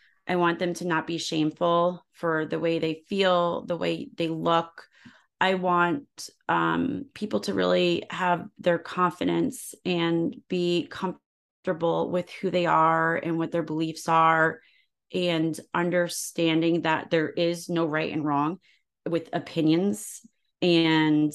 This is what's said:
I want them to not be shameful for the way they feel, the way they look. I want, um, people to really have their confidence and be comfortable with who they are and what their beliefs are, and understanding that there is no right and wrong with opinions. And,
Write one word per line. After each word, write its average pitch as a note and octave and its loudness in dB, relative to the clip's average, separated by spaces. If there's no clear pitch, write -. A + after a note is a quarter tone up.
I F3+ -2
want E3+ 2
them F3 -4
to F3 -8
not E3 -2
be E3+ -6
shameful E3+ 0
for D#3+ -2
the D#3+ -4
way E3 0
they D#3+ -4
feel, F3+ 2
the E3+ -4
way E3+ -4
they E3 -2
look. E3 -2
I F#3 2
want, F3 0
um, - 0
people G#3 -4
to G3+ -6
really F3+ 2
have F3 -2
their E3+ 2
confidence E3+ -2
and E3+ 0
be F3 0
comfortable - -4
with F3 -2
who - -4
they F3 2
are D#3+ 4
and E3 -2
what E3 -2
their E3+ 0
beliefs D#3+ -4
are, D#3+ 4
and E3 0
understanding E3+ 0
that D#3+ 0
there E3 0
is E3+ -2
no E3+ 0
right D#3 -2
and D#3 -6
wrong D3 0
with E3 -4
opinions. E3+ -2
And, D#3 4